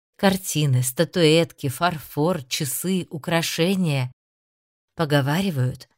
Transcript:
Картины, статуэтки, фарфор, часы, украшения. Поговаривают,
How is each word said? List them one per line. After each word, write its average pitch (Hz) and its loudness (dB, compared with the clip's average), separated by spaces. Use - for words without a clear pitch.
Картины, 151 0
статуэтки, 160 2
фарфор, 160 -2
часы, 170 -4
украшения. 165 0
Поговаривают, 143 0